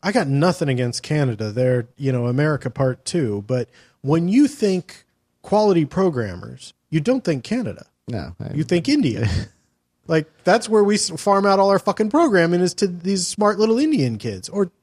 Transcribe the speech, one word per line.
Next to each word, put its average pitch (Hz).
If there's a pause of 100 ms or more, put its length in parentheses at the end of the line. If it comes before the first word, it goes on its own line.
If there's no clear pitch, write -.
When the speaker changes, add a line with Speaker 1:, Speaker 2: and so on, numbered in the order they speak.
Speaker 1:
I 190
got 202
nothing 147
against 123
Canada. 120
They're, 123 (100)
you 135
know, 120
America 139
Part 131
Two. 107
But 123 (320)
when 165
you 269
think - (360)
quality 202
programmers, 123 (160)
you 160
don't 240
think 143
Canada. 214 (220)
Speaker 2:
No, 90
I -
Speaker 1:
You -
think 175
India. 175
Speaker 2:
<laughs> 87 (720)
Speaker 1:
Like, 160 (160)
that's 220
where 214
we 208
s-, - (120)
farm 196
out 196
all 196
our 196
fucking 208
programming 185
is 180
to 202
these 175
smart 208
little 220
Indian 233
kids 101
or 190 (120)